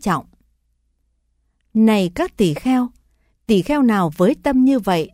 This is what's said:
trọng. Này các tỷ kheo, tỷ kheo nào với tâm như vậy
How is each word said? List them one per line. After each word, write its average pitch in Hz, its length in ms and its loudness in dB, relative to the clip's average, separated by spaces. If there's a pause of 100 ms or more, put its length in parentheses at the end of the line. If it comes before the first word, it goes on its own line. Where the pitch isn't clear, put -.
trọng. - 260 -6 (1500)
Này 220 400 2
các 359 220 -6
tỷ 170 180 0
kheo, 254 340 -2 (580)
tỷ 202 160 2
kheo 294 200 -2
nào 202 340 0
với 202 180 2
tâm 254 300 0
như 269 140 2
vậy 180 360 -2